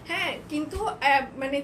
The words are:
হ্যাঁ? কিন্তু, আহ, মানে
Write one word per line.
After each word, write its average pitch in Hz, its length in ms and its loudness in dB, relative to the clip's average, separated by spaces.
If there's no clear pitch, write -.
হ্যাঁ? 339 300 -2
কিন্তু, 302 380 -2
আহ, 277 340 4
মানে 269 260 0